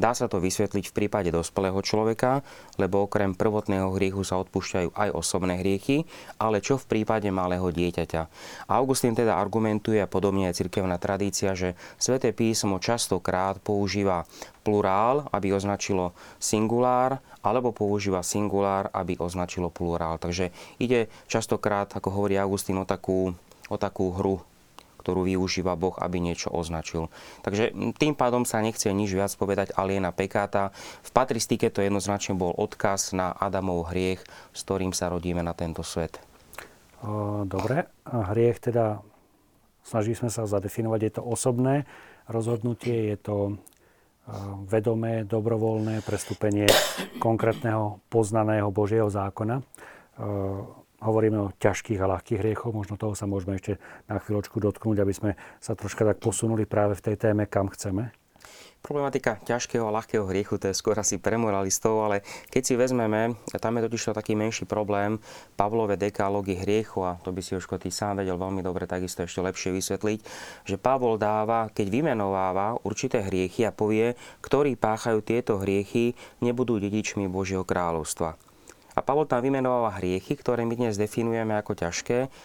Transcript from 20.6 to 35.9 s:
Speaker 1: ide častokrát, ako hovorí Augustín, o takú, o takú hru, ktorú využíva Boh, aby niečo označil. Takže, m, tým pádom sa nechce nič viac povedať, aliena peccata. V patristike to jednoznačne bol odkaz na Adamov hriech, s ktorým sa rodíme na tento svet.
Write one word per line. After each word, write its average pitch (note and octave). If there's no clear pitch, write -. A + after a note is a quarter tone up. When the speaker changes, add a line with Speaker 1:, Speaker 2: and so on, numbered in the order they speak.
Speaker 1:
ide A#2+
častokrát, G#2
ako -
hovorí G2
Augustín, G2
o F#2
takú, F#2
o G#2
takú G2
hru, F#2+
ktorú F2+
využíva F#2
Boh, F2+
aby F2+
niečo E2+
označil. E2
Takže, G#2
m, G2+
tým D3+
pádom B2
sa A2+
nechce A2
nič G2
viac G2
povedať, G2
aliena F#2+
peccata. G2
V -
patristike A#2
to -
jednoznačne G2+
bol F2
odkaz G2
na F#2
Adamov F#2
hriech, F#2
s -
ktorým F#2+
sa F2+
rodíme F2
na E2+
tento E2
svet. E2